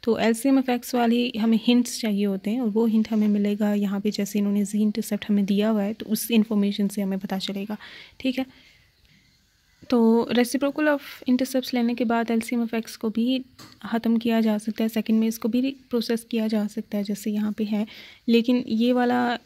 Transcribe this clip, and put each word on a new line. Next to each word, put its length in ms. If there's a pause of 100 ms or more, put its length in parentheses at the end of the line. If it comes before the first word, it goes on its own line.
तो 160
एलसीएम 400
इफेक्ट्स 360
वाली 440
हमें 240
हिंट्स 380
चाहिए 240
होते 260
हैं 100
और 80
वो 180
हिंट 240
हमें 180
मिलेगा 460
यहाँ 260
पे, 100
जैसे 280
इन्होंने 260
जी 180
इंटरसेप्ट 460
हमें 160
दिया 240
हुआ 140
है 120
तो 120
उस 240
इन्फॉर्मेशन 580
से 140
हमें 160
पता 200
चलेगा, 380 (440)
ठीक 180
है। 300 (1200)
तो 420
reciprocal 520
of 160 (280)
intercepts 460
लेने 200
के 100
बाद 260
एलसीएम 320
इफेक्ट्स 340
को 140
भी 340 (460)
ख़त्म 260
किया 240
जा 180
सकता 240
है, 60
सेकंड 320
में 80
इसको 200
भी 280 (140)
प्रोसेस 400
किया 180
जा 180
सकता 320
है 60
जैसे 260
यहाँ 220
पे 120
है, 220 (420)
लेकिन 380
ये 260
वाला 540